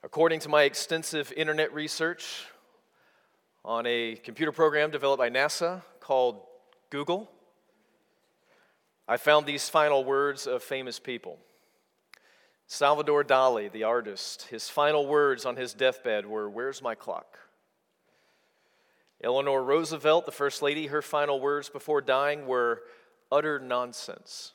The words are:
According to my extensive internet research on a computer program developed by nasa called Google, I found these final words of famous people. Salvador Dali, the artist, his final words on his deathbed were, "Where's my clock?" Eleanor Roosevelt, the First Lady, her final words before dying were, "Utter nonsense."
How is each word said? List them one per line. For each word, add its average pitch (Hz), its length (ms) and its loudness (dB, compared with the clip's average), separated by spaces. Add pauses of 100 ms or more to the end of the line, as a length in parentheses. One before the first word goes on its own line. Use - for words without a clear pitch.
According 160 400 2
to 151 80 -10
my 151 140 8
extensive 156 680 -2
internet 156 400 0
research 156 720 -6 (1200)
on 117 200 -4
a 117 300 -2
computer 147 380 -6
program 151 380 2
developed 139 280 0
by 120 100 2
nasa 160 520 0 (180)
called 127 400 0 (500)
Google, 175 400 -4 (1800)
I 120 80 2
found 151 280 6
these 143 220 -6
final 147 380 4
words 139 420 -2
of 123 160 -4
famous 131 360 -8
people. 110 380 -10 (1300)
Salvador 147 600 2
Dali, 127 440 4
the 110 140 -6
artist, 110 600 -4
his - 260 -12
final 147 360 2
words 139 400 2
on 123 120 -4
his 127 160 -8
deathbed 120 520 0
were, 104 240 -6
"Where's 131 320 -8
my 117 140 -6
clock?" - 440 -12 (1800)
Eleanor 135 400 0
Roosevelt, 156 640 2
the 139 60 -8
First - 300 -4
Lady, 147 260 0
her 147 140 -2
final 143 400 0
words 143 280 -2
before 143 300 -2
dying 139 480 0
were, 120 400 0 (420)
"Utter 147 300 0
nonsense." - 960 -8